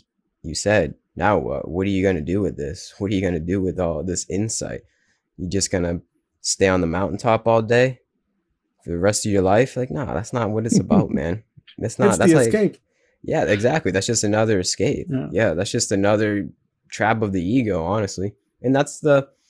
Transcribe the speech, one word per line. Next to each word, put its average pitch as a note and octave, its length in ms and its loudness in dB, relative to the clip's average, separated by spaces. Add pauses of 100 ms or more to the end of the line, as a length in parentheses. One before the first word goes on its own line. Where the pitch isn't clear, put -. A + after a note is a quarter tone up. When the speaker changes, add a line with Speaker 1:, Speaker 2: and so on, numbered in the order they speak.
(420)
Speaker 1:
you D#2 140 -10
said, F#2+ 400 0 (200)
"Now F#2+ 220 2
what? C2+ 320 -4
What F#2 160 -2
are G2+ 60 0
you F#2+ 100 0
gonna F#2 200 2
do F2 200 -2
with F2 160 -2
this? C#2+ 400 -10
What G2+ 140 -4
are - 20 0
you F#2+ 80 0
gonna F2 180 -2
do F2+ 220 -2
with F2+ 180 -2
all E2 240 -2
this F2 260 -6
insight? G#2 520 -6 (560)
You F2+ 100 -8
just F#2+ 220 -2
gonna F2 320 -2 (400)
stay - 280 0
on F#2 120 4
the E2+ 60 2
mountaintop G2 580 0
all A2+ 160 4
day A#2+ 380 2 (840)
for - 60 -12
the E2+ 80 -2
rest G#2 300 2
of G#2+ 40 0
your G2 120 4
life?" A2 340 4
Like, B2+ 140 -4
nah, C#3+ 240 -6
that's G#2 180 -6
not A#2 160 -2
what A2 160 -2
it's - 140 2
about, G2 320 2
Speaker 2:
<laughs> C#2 100 -2
Speaker 1:
man. F2 220 -4 (340)
That's - 160 -6
Speaker 2:
It's - 60 -8
Speaker 1:
not, - 180 4
that's F3+ 140 6
Speaker 2:
the D#3 60 6
Speaker 1:
like, A#2+ 100 4
Speaker 2:
escape. G3+ 300 0 (440)
Speaker 1:
yeah, C#3+ 240 0
exactly. G#2 460 2
That's G2 160 -2
just A#2 160 0
another G#2+ 360 2
escape. - 520 -2
Speaker 2:
Yeah. C3 200 -4
Speaker 1:
Yeah, G2 220 2
that's F2 180 -2
just A#2 200 -2
another G#2 580 0 (400)
trap A2 320 0
of G2+ 120 -2
the F#2 100 -2
ego, G2 400 0
honestly. G2 500 -4 (300)
And C3 120 2
that's C#3+ 240 -2
the, C#3+ 280 2 (220)